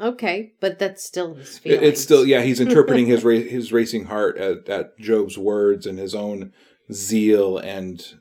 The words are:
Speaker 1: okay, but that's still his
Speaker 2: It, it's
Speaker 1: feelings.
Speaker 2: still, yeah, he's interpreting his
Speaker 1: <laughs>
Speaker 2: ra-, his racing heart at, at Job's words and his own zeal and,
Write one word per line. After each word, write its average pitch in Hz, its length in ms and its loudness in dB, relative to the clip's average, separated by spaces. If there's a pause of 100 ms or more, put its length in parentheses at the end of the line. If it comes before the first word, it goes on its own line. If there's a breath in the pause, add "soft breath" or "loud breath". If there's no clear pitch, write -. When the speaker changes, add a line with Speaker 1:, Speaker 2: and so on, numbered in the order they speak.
Speaker 1:
okay, 220 580 -6
but 190 200 -4
that's 190 260 -6
still 170 300 -8
his - 280 -20
Speaker 2:
It, - 80 -2
it's 143 100 4
Speaker 1:
feelings. 147 220 4
Speaker 2:
still, 135 240 6
yeah, 135 160 4
he's 123 180 0
interpreting 127 460 4
his 117 180 4
Speaker 1:
<laughs> - 0 -
Speaker 2:
ra-, 117 120 4
his 113 360 -6
racing 113 340 -2
heart 107 320 -2
at, 90 320 -4
at 92 280 -8
Job's 107 400 0
words 101 480 0
and 95 120 -10
his 95 160 -10
own 104 380 -8 (400 soft breath)
zeal 101 680 2
and, 92 440 -12 (180)